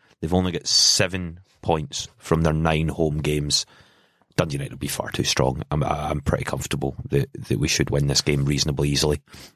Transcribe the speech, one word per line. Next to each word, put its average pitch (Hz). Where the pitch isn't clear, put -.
They've 82
only 92
got -
seven 90
points 78
from 80
their 80
nine 80
home 76
games. 76
Dundee 85
United -
will -
be -
far -
too -
strong. 65
I'm, 73
I'm 76
pretty -
comfortable 69
that, 69
that -
we 76
should -
win 71
this 71
game 71
reasonably 71
easily. 73